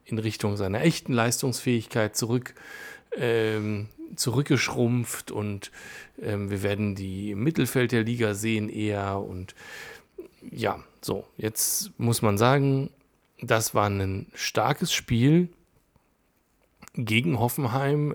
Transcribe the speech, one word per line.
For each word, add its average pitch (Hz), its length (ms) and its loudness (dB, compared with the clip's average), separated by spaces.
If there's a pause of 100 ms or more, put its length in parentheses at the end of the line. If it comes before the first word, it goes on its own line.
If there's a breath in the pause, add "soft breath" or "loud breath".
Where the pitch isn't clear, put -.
in 113 140 -4
Richtung 107 380 0
seiner 101 260 0
echten 160 300 2
Leistungsfähigkeit 120 1040 0
zurück, 120 380 -2 (600 loud breath)
ähm, 110 720 0 (280)
zurückgeschrumpft 120 1120 0
und, 104 400 -6 (500 loud breath)
ähm, 101 300 -2
wir 98 120 -2
werden 101 320 0
die 98 380 -6
im 101 100 -4
Mittelfeld 131 500 2
der 113 120 2
Liga 117 300 0
sehen 107 340 0
eher 101 500 -2
und 98 360 -8 (960 loud breath)
ja, 104 320 -4 (180)
so, - 240 -4 (120)
jetzt - 600 -4
muss 117 240 2
man 104 160 4
sagen, 135 520 4 (500)
das 117 340 2
war 104 140 4
ein 98 460 -2
starkes - 580 0
Spiel 147 560 4 (1500)
gegen 117 460 2
Hoffenheim, 139 760 0